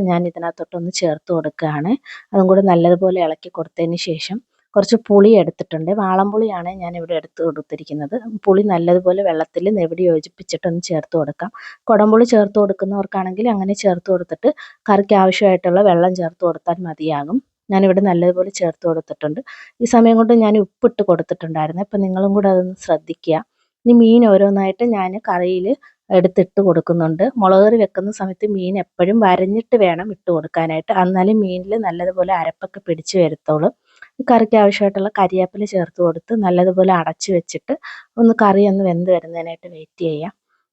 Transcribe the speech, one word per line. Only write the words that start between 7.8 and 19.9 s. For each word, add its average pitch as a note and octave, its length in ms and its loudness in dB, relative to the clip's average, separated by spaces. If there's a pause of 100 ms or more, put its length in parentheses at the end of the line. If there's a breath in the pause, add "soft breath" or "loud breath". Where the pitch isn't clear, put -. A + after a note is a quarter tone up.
പുളി G3 200 2 (100)
നല്ലതുപോലെ F3+ 560 0
വെള്ളത്തിൽ E3+ 480 -4
നെവിടി E3+ 320 -2
യോജിപ്പിച്ചിട്ടൊന്ന് E3+ 800 -6
ചേർത്ത് D#3 300 -6
കൊടുക്കാം. D3 300 -8 (380 loud breath)
കുടംപുളി A3 460 4
ചേർത്ത് G#3 280 2
കൊടുക്കുന്നവർക്കാണെങ്കിൽ G3 920 -4
അങ്ങനെ G3 280 -4
ചേർത്ത് F3+ 300 -2
കൊടുത്തിട്ട് F3+ 380 -2 (380 loud breath)
കറിക്ക് G3+ 360 2
ആവശ്യമായിട്ടുള്ള F#3 560 2 (100)
വെള്ളം F3 300 2
ചേർത്ത് E3+ 280 -8
കൊടുത്താൽ E3 300 -6 (100)
മതിയാകും. D#3 500 -6 (320)
ഞാനിവിടെ F#3+ 360 4
നല്ലതുപോലെ F3+ 500 0
ചേർത്ത് E3 300 -4
കൊടുത്തിട്ടുണ്ട്. D#3+ 520 -6 (440 loud breath)
ഈ - 100 -2